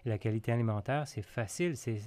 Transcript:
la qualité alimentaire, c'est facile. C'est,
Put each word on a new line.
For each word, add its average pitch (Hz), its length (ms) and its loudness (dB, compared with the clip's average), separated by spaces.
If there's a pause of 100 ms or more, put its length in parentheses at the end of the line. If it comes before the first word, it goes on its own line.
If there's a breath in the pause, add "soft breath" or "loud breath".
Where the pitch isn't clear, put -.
la 110 140 2
qualité 113 320 0
alimentaire, 117 560 2
c'est 104 160 -6
facile. 151 520 -2
C'est, 113 320 -2